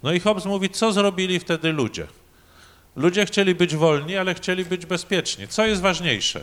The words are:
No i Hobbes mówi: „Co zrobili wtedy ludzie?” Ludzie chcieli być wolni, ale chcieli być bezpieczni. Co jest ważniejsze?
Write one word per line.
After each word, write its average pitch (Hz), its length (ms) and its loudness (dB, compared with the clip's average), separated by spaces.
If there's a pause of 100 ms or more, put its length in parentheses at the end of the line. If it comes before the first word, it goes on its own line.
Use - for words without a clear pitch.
No 143 100 -2
i 175 80 2
Hobbes 202 240 0
mówi: 196 260 -2
„Co 226 220 0
zrobili 185 480 2
wtedy 160 320 0
ludzie?” 107 340 -2 (920)
Ludzie 180 300 2
chcieli 190 280 2
być 160 220 2
wolni, 156 400 2
ale 185 180 0
chcieli 185 300 -4
być 175 220 -6
bezpieczni. 170 640 -4
Co 220 180 0
jest 202 160 0
ważniejsze? 165 600 0